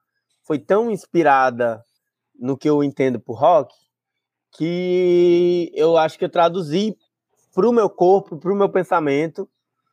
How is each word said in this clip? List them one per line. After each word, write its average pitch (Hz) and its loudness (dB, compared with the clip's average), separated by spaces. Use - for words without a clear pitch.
foi 151 -4
tão 220 -2
inspirada 131 0
no 131 -6
que 151 -4
eu 147 2
entendo 131 -2
por 104 -14
rock, 151 2
que 175 0
eu 165 2
acho 160 0
que 190 -2
eu 160 -4
traduzi 175 -2
pro 214 2
meu 220 2
corpo, 185 0
pro 180 -4
meu 196 0
pensamento, 165 -2